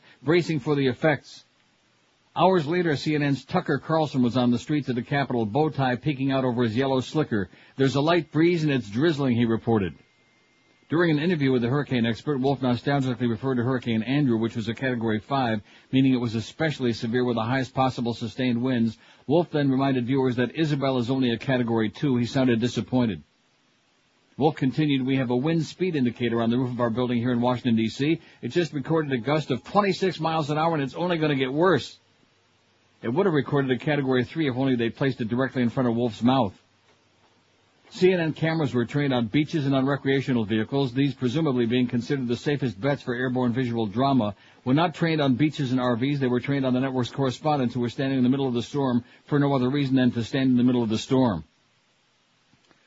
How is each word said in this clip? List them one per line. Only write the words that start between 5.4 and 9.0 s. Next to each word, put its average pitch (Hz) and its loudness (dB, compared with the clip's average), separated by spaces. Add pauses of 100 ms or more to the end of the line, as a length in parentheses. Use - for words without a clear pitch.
bow 143 0
tie 131 0
peeking 135 -4
out 135 0
over 123 0
his 110 -2
yellow 135 0
slicker. 123 -2 (280)
"There's 135 2
a 143 2
light 170 0
breeze 165 2
and 151 0
it's 113 -2
drizzling," 135 0